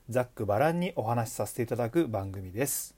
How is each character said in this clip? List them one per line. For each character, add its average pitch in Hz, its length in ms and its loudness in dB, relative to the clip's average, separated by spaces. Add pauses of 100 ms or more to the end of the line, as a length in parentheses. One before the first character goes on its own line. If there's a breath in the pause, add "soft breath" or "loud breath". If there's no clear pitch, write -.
(100)
ざ 120 140 2
っ - 40 -12
く - 160 -6
ば 101 140 4
ら 156 140 6
ん 175 60 0
に 180 160 0
お 117 100 -2
話 117 260 0
し - 20 -10
さ 107 140 -2
せ - 80 -8
て 127 80 0
い 113 40 -2
た 123 80 -4
だ 117 140 0
く 165 180 2
番 98 240 -2
組 92 220 -8
で 123 140 0
す。 - 320 -4